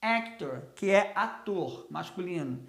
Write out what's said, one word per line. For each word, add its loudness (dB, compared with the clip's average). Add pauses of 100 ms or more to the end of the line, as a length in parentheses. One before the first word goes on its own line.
Actor, -2 (120)
que 0
é 8
ator, -2
masculino. -4